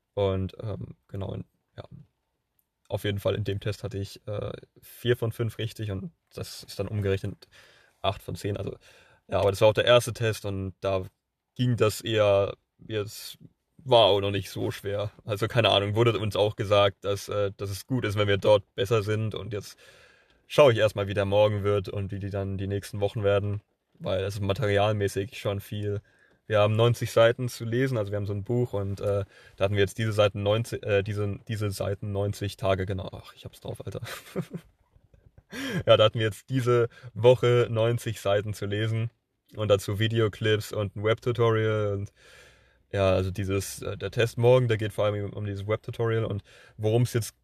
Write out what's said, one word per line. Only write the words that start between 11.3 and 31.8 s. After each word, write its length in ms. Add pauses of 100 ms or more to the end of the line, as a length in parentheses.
ging 200
das 260
eher, 540 (320)
jetzt 500 (400)
war 280
auch 160
noch 100
nicht 180
so 200
schwer. 420 (140)
Also 220
keine 220
Ahnung, 260
wurde 240
uns 160
auch 200
gesagt, 480
dass, 260
äh, 280
dass 120
es 180
gut 180
ist, 120
wenn 100
wir 100
dort 260 (120)
besser 260
sind 320
und 200
jetzt 240 (720)
schaue 260
ich 60
erstmal, 280
wie 60
der 120
Morgen 380
wird 260
und 220
wie 80
die 100
dann 280
die 100
nächsten 320
Wochen 240
werden, 380 (320)
weil 300
es 120
ist 60
materialmäßig 1000
schon 200
viel. 420 (440)
Wir 140
haben 160
neunzig 380
Seiten 340
zu 160
lesen, 340
also 140
wir 60
haben 80
so 80
ein 100
Buch 300
und, 260
äh, 240 (320)
da 80
hatten 120
wir 60
jetzt 160
diese 140
Seiten 320
neunzig, 420
äh, 160
diese, 460
diese 240
Seiten 400